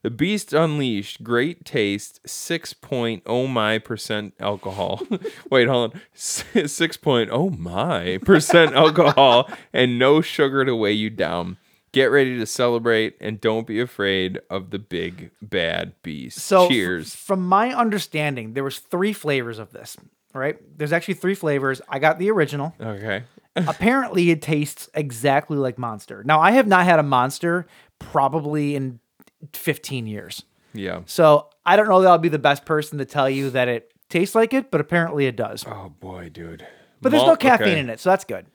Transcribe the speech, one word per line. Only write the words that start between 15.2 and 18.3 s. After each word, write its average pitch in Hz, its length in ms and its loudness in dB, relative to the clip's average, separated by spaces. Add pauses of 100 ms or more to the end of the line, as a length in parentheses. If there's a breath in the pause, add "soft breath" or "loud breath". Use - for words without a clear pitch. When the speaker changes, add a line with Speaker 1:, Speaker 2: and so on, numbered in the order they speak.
Speaker 1:
bad 87 500 -6 (120)
beast. 73 340 -12
Speaker 2:
So, 185 280 2
f-, 170 40 -2
Speaker 1:
Cheers. 90 460 -4
Speaker 2:
from 190 280 -6
my 208 300 0
understanding, 151 800 -4